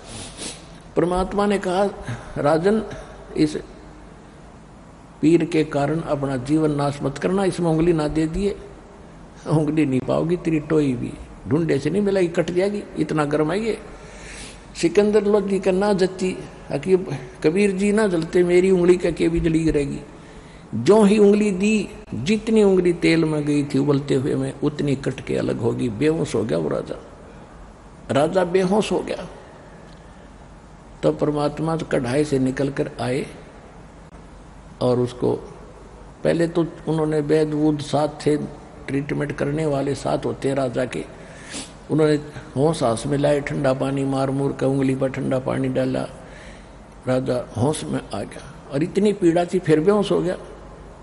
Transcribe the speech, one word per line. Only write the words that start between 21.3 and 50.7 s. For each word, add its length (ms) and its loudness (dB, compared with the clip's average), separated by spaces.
दी, 380 2
जितनी 480 2
उंगली 300 6
तेल 320 2
में 220 0
गई 180 2
थी 140 0
उबलते 360 2
हुए 200 0
में, 260 -2
उतनी 360 0
कट 240 -6
के 160 -4
अलग 240 -2
होगी, 280 0
बेहोश 460 0
हो 100 0
गया 140 -2
वो 100 -2
राजा। 260 -6
राजा 340 2
बेहोश 480 2
हो 80 2
गया। 260 -6
तब 160 2
परमात्मा 580 0
तो 100 -6
कढ़ाई 380 0
से 140 0
निकल 320 0
कर 200 -4
आए 260 -2
और 200 2
उसको, 320 -2
पहले 240 2
तो 180 0
उन्होंने 320 0
वैद्य 340 2
वूद 240 2
साथ 300 -2
थे, 100 4
ट्रीटमेंट 460 -4
करने 340 -2
वाले 280 0
साथ 320 -2
होते 220 -4
हैं 80 0
राजा 280 -2
के, 200 -6
उन्होंने 240 4
होश 260 2
हास 240 0
में 120 0
लाए, 220 2
ठंडा 320 0
पानी 320 -2
मार 260 0
मूर 220 0
का 140 -2
उंगली 280 2
पर 160 0
ठंडा 280 -2
पानी 300 -2
डाला, 340 -2
राजा 380 0
होश 280 0
में 160 -4
आ 80 -6
गया। 300 -12
और 100 -2
इतनी 300 2
पीड़ा 320 4
थी, 140 -2
फिर 220 4
बेहोश 320 4
हो 80 4
गया, 160 -2